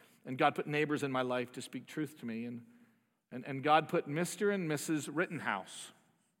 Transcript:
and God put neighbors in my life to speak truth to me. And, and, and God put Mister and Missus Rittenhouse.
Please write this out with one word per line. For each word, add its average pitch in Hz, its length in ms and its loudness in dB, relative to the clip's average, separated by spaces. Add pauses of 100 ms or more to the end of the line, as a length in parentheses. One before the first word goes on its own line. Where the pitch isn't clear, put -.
(240)
and 131 120 -4
God 147 180 6
put - 100 -2
neighbors 147 380 2
in 135 80 0
my 131 100 2
life 123 320 0
to 131 80 -8
speak 127 260 -10
truth - 320 -6
to 123 60 -12
me. 117 200 -4
And, 120 160 -8 (680)
and, 127 140 -10
and 135 180 -4
God 151 260 6
put 170 180 2
Mister 170 440 0
and 190 160 0
Missus 151 420 0
Rittenhouse. 131 840 -2 (480)